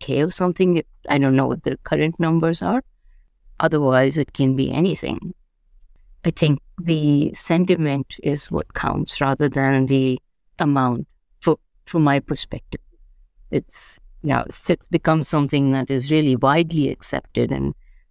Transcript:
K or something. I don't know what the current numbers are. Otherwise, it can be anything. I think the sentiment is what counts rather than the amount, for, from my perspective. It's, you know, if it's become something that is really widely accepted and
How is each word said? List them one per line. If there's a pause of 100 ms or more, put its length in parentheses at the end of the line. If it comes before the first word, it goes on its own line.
K
or
something. (260)
I
don't
know
what
the
current
numbers
are. (800)
Otherwise,
it
can
be
anything. (920)
I
think (240)
the
sentiment
is
what
counts
rather
than
the (400)
amount, (340)
for, (280)
from
my
perspective. (720)
It's, (220)
you
know,
if
it's
become
something
that
is
really
widely
accepted
and (340)